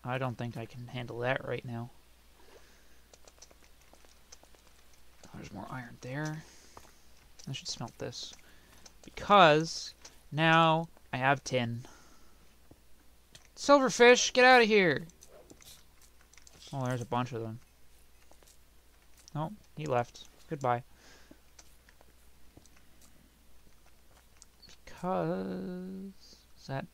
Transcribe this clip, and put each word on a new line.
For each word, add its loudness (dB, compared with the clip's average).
I -4
don't -4
think -8
I -10
can -18
handle -10
that -4
right -8
now. -10
Oh, -20
there's -16
more -14
iron -14
there. -8
I -10
should -12
smelt -12
this. -12
Because 4
now 4
I -6
have 0
tin. -4
Silverfish, 6
get 6
outta 8
here! 2
Oh, -6
there's -4
a -8
bunch -4
of -8
them. -10
Nope, -8
he -10
left. -4
Goodbye. -4
Because... -6
Is -20
that -8